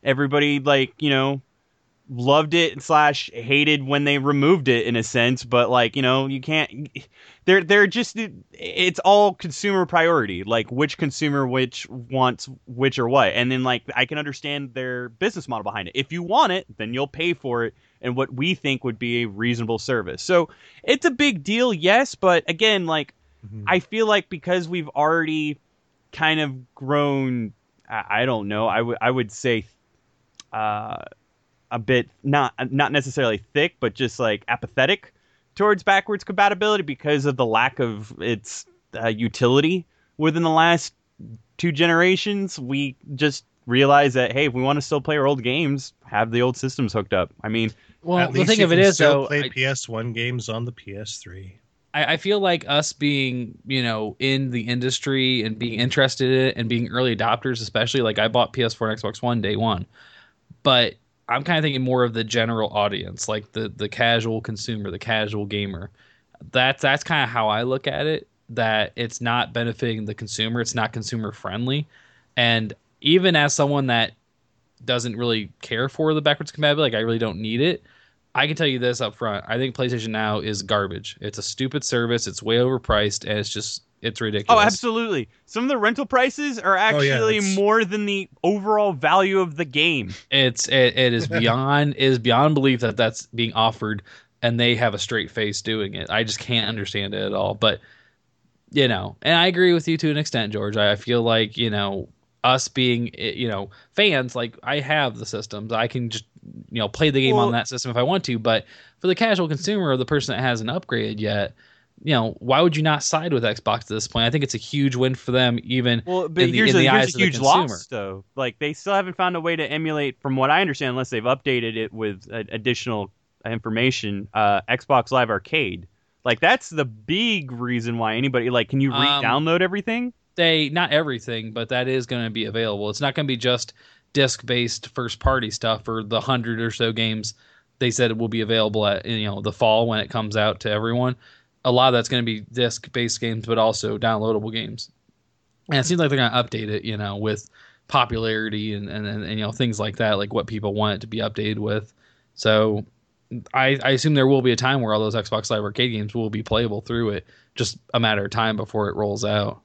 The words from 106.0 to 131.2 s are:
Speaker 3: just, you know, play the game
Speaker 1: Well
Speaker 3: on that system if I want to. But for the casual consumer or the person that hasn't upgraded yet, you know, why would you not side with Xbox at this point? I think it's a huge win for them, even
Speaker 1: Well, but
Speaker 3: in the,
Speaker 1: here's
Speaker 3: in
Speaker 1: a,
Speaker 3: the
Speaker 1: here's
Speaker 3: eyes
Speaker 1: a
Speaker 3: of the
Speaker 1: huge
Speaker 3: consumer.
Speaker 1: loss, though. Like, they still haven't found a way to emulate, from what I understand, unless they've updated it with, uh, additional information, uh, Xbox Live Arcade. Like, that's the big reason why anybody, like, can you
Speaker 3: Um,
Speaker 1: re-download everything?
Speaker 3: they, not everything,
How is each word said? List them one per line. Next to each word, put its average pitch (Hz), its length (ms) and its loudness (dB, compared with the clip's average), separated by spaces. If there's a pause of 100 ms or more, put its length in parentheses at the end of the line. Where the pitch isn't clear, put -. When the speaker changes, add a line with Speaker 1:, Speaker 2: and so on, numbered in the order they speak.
Speaker 3:
just, 113 140 -10 (480)
you 113 80 -6
know, 107 80 -2
play 151 240 0
the 135 100 2
game 131 140 4
Speaker 1:
Well 104 100 4
Speaker 3:
on - 60 0
that 117 160 -2
system 127 240 -8
if 113 60 -2
I 123 40 2
want 170 220 0
to. 120 160 -2
But 110 260 0 (320)
for - 80 -8
the 185 80 2
casual 185 340 2
consumer 170 440 -2
or 131 40 2
the 127 120 -2
person 139 280 0
that 110 60 -2
hasn't 120 300 -2
upgraded 110 480 -4
yet, 104 340 -2 (500)
you 156 100 0
know, 113 260 2
why 131 220 2
would 170 140 4
you 156 80 -2
not 151 200 0
side 165 300 -2
with 120 100 0
Xbox 107 380 -2
at - 60 -18
this 110 200 -6
point? 117 180 0
I 117 60 2
think 147 120 0
it's 131 120 -4
a 117 40 -6
huge 139 360 -2
win 131 200 2
for - 160 -8
them, 123 320 2
even 123 420 0
Speaker 1:
Well, 180 240 -2
but 165 140 2
Speaker 3:
in 175 80 4
the, 165 60 0
Speaker 1:
here's 220 140 4
Speaker 3:
in 196 60 4
Speaker 1:
a, - 20 6
Speaker 3:
the 131 100 6
Speaker 1:
here's 131 40 6 (100)
Speaker 3:
eyes - 20 2
Speaker 1:
a 127 40 -2
Speaker 3:
of 127 40 -8
the 127 120 -6
Speaker 1:
huge 165 100 0
Speaker 3:
consumer. 139 320 6
Speaker 1:
loss, 101 200 -10
though. 98 360 -8 (120)
Like, 131 240 -4
they 151 140 -4
still 196 200 -6
haven't 185 240 0
found 180 180 0
a 165 60 -4
way 165 140 0
to 160 80 -2
emulate, 147 580 -2
from 135 140 -2
what 131 140 2
I 160 120 4
understand, 143 300 -2
unless 127 180 -4
they've 110 140 -2
updated 123 520 0
it 110 180 -6
with, 104 380 -6
uh, 110 180 -8
additional 110 640 -4 (340)
information, 110 880 -2
uh, 101 360 2
Xbox 123 420 0
Live 123 180 2
Arcade. 98 580 -4 (360)
Like, 117 160 0
that's 214 300 4
the 151 160 -2
big 147 640 -2
reason 120 460 -4
why 110 180 0
anybody, 123 340 0
like, 120 200 2
can 139 120 0
you 135 120 2
Speaker 3:
Um, 139 80 0
Speaker 1:
re-download 143 600 2
everything? 226 520 -2 (220)
Speaker 3:
they, 160 340 2
not 170 220 0
everything, 123 600 -2